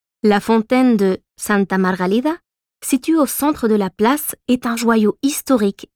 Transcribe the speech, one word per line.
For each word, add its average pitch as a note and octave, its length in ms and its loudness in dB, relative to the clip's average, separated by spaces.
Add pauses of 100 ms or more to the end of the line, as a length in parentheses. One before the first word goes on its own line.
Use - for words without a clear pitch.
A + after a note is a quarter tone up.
(220)
La G#3 160 4
fontaine A#3 580 2
de F#3+ 220 0 (220)
Santa G3 360 -2
Margalida, F#3+ 600 -2 (480)
située D#4 320 0
au C#4+ 100 2
centre - 400 -4
de G#3+ 80 2
la G3 160 0
place, C4 460 -2 (100)
est B3 180 0
un A#3 120 -4
joyau A3+ 460 2
historique B3+ 720 -2